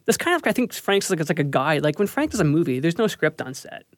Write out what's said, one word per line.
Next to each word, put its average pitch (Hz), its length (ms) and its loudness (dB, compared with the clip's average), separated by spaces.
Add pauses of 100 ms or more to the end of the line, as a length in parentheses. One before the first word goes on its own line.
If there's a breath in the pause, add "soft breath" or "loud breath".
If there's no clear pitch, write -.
that's 226 120 2
kind - 180 0
of, 311 100 -4
I 220 60 2
think 240 200 -2
Frank's 196 380 -2
like, 165 100 0
it's 160 100 0
like 160 80 -2
a 147 60 2
guide. 143 380 0
Like, 151 160 0
when 202 100 2
Frank 302 240 -2
does 220 80 0
a 180 40 4
movie, 143 360 2
there's 170 180 0
no 226 80 4
script 156 340 -2
on 131 140 -10
set. - 300 -16 (140)